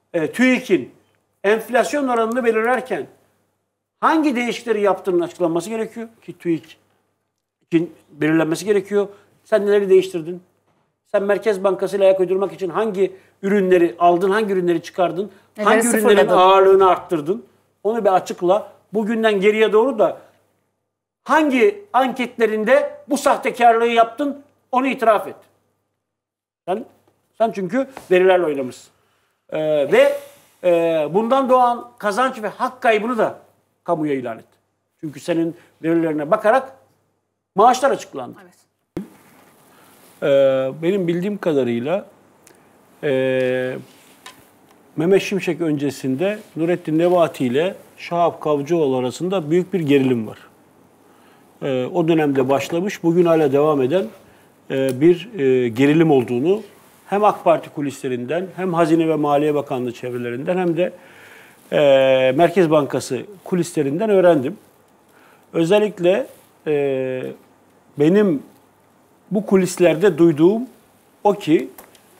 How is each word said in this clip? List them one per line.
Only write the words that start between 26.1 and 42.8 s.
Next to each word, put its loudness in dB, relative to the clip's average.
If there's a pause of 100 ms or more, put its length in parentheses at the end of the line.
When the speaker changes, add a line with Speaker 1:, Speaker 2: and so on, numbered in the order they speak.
Speaker 1:
Sen, -6 (540)
sen 0
çünkü -4 (240)
verilerle 4
oynamışsın. -8 (600)
Ee, -6 (340)
ve, 4 (520)
e, 2 (440)
bundan 0
doğan 2
kazanç -4
ve -6
hak -8
kaybını 0
da -2 (460)
kamuya -2
ilan -8
et. -20 (560)
Çünkü -12
senin -4 (260)
verilerine -2
bakarak 0 (800)
maaşlar 4
açıklandı. -10
Speaker 2:
Evet. -20 (1700)
Speaker 1:
Ee, 2
benim 0
bildiğim -4
kadarıyla, -2 (960)